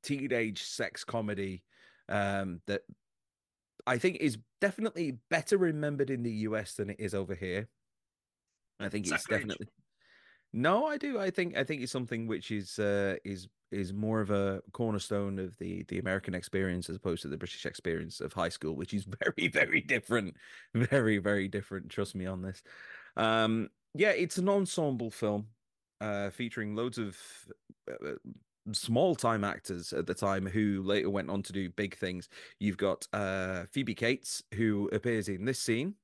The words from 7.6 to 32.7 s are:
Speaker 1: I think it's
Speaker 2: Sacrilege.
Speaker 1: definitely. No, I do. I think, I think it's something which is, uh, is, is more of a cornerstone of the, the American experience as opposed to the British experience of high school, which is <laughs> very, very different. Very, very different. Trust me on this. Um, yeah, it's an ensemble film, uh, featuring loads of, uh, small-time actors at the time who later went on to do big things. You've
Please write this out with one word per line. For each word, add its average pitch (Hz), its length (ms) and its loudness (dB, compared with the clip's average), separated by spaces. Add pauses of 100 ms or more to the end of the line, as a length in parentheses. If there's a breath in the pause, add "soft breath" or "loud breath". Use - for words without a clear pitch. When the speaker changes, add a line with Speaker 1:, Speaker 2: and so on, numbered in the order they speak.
Speaker 1:
I 98 100 -4
think 104 180 -2
it's 90 160 0
Speaker 2:
Sacrilege. 107 180 2
Speaker 1:
definitely. 107 260 -6 (840 soft breath)
No, 185 340 4
I 302 100 -2
do. 277 220 -2
I 190 100 0
think, 180 280 0
I 135 60 2
think 143 180 -2
it's 123 100 -4
something 117 360 -2
which 107 240 -2
is, 104 280 -4
uh, 101 440 2
is, 98 240 -6 (240)
is 95 220 -2
more 107 280 2
of 98 100 0
a 98 300 4 (100)
cornerstone 101 680 0
of 92 180 -6
the, 90 320 -6
the 92 100 -2
American 95 340 0
experience 90 560 0
as 82 60 -4
opposed - 280 -2
to 73 40 -6
the 73 100 -4
British - 280 -8
experience 82 560 -4
of 78 120 -4
high 85 160 0
school, 78 260 -4
which 85 180 -6
is 98 120 -2 (100)
<laughs> - 80 -4
very, - 260 2
very - 320 4
different. 110 540 0 (380 loud breath)
Very, 117 440 4
very 101 300 2
different. 98 420 -6
Trust - 260 -4
me 92 100 -2
on 92 160 -4
this. 92 220 -8 (540 loud breath)
Um, 110 520 4 (240)
yeah, 196 180 6
it's 170 260 0
an 185 120 4
ensemble 147 600 2
film, 104 360 0 (540)
uh, 101 280 -2
featuring 110 460 -4
loads 117 220 -2
of, 107 200 -2 (720)
uh, - 220 -6 (600)
small-time 120 720 2
actors 87 480 -4
at 82 140 0
the 90 60 -2
time 98 320 2
who 101 380 2
later 98 260 4
went 98 200 -2
on 98 120 0
to 95 120 -8
do 95 160 -2
big 98 280 -4
things. 90 320 -4 (300 loud breath)
You've 101 180 2